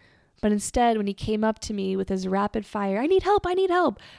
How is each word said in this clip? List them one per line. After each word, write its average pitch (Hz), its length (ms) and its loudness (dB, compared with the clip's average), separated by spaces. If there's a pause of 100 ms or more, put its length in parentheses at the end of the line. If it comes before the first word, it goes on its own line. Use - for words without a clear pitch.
(420)
But 208 100 2
instead, 226 460 2
when 202 100 -2
he 202 60 -2
came 214 300 -2
up 220 160 0
to - 140 -8
me 190 220 -4
with 190 140 -4
his 190 180 -4
rapid 202 380 -2
fire, 202 340 -2
"I 269 80 0
need 370 160 4
help, 403 240 2
I 359 60 -2
need 370 160 2
help," 339 300 2 (200)